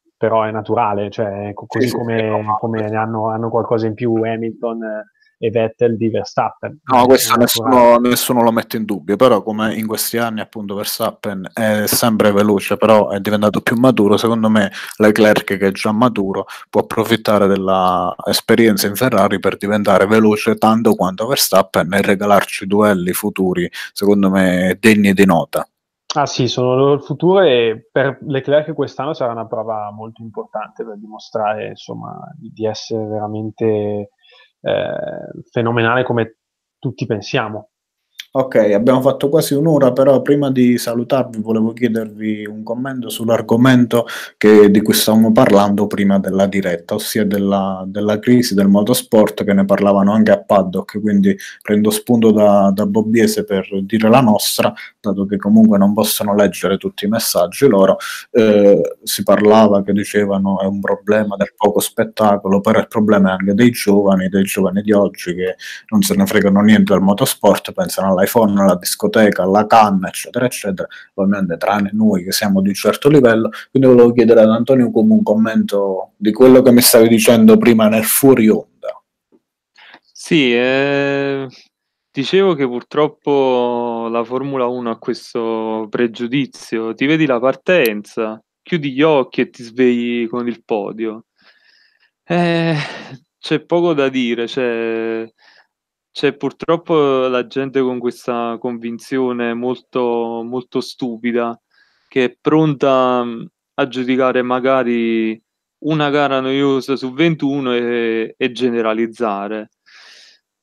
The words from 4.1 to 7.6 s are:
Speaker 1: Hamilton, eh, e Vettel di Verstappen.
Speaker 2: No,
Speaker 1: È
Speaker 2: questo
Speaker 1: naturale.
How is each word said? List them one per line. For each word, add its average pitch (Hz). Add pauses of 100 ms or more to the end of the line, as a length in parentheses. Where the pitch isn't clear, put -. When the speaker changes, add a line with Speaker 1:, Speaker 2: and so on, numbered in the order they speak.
Speaker 1:
Hamilton, 113
eh, 107 (400)
e 113
Vettel 113
di 113
Verstappen. 113
Speaker 2:
No, 127
Speaker 1:
È 127
Speaker 2:
questo 127
Speaker 1:
naturale. 117